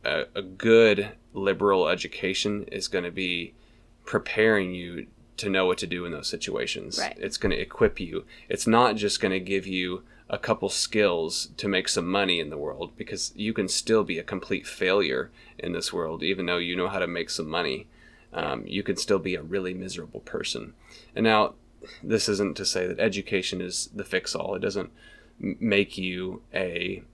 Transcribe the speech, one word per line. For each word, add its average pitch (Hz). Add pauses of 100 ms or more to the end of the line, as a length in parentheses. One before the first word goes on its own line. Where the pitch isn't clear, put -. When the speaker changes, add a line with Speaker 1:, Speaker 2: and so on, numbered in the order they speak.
Speaker 1:
a, 73 (100)
a 101
good 104 (240)
liberal 98
education 95
is 95
gonna 90
be 87 (520)
preparing 107
you 87 (300)
to 104
know 95
what 92
to 104
do 87
in 87
those 76
situations. -
Speaker 2:
Right. -
Speaker 1:
It's -
gonna -
equip -
you. 87 (240)
It's -
not 113
just 104
gonna 95
give 92
you 92 (260)
a 104
couple -
skills 87
to 107
make 95
some 85
money 92
in 76
the 73
world, 73
because -
you 107
can 101
still 110
be 85
a 82
complete -
failure 90 (280)
in 87
this 82
world, 82
even 90
though 87
you 87
know 90
how 95
to 90
make 85
some 80
money. 78 (460)
Um, 67
you 92
can 98
still 98
be 90
a 78
really 92
miserable 92
person. - (420)
And 107
now, 110 (480)
this 110
isn't 98
to 98
say 90
that 90
education 98
is 90
the 101
fix-all. -
It 92
doesn't 95 (520)
m-, -
make 101
you 92 (120)
a 90 (120)